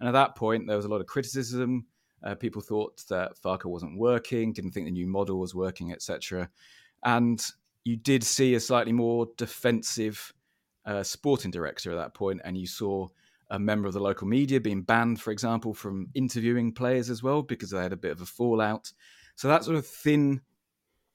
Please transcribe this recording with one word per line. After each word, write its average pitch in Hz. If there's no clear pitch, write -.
And 120
at 123
that 135
point, 113
there 107
was 104
a 104
lot 104
of 92
criticism. 123
Uh, 101
people 107
thought -
that 90
Farke 95
wasn't 87
working, 117
didn't 95
think 90
the 82
new 90
model 95
was 90
working, 90
et -
cetera. 90
And 120
you 117
did 131
see 127
a 113
slightly 113
more 117
defensive, 113
uh, 101
sporting 131
director 87
at 85
that 82
point, 95
and 90
you 92
saw 98
a 101
member 104
of 95
the 98
local 98
media 131
being 104
banned, 117
for 113
example, 113
from 95
interviewing 120
players 123
as 113
well, 143
because 117
they 92
had 90
a 95
bit 87
of 87
a -
fallout. 110
So -
that 160
sort 165
of 147
thin 143